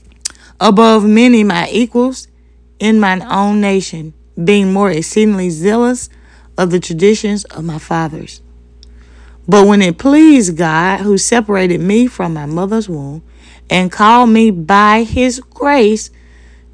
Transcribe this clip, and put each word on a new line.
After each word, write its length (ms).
above 460
many 360
my 300
equals 540
in 220
mine 300
own 280
nation, 540
being 280
more 200
exceedingly 580
zealous 600
of 120
the 100
traditions 640
of 200
my 140
fathers. 640
But 180
when 140
it 160
pleased 640
God, 420
who 160
separated 640
me 260
from 280
my 100
mother's 440
womb 340
and 200
called 380
me 220
by 540
his 360
grace 560